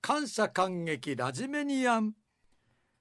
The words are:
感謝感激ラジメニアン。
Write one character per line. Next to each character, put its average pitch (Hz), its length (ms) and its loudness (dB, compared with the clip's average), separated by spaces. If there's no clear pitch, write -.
感 294 260 0
謝 208 220 0
感 185 360 0
激 147 300 -2
ラ 127 160 0
ジ 190 160 -4
メ 294 160 -2
ニ 269 240 2
ア 226 120 4
ン。 214 160 0